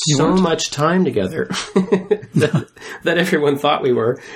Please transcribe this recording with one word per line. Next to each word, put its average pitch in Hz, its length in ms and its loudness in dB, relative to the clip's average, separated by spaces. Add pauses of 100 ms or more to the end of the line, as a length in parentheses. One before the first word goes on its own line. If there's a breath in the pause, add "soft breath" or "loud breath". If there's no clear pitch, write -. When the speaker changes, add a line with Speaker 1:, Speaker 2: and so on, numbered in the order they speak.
Speaker 1:
You 147 100 2
Speaker 2:
so 151 80 4
Speaker 1:
weren't? 185 160 4
Speaker 2:
much 160 300 0
time 170 340 2
together 92 400 -2
<laughs> - 0 -
that, - 1200 0 (360 loud breath)
that 165 140 0
everyone 151 400 2
thought 147 240 0
we 127 120 2
were. 117 280 0 (140 loud breath)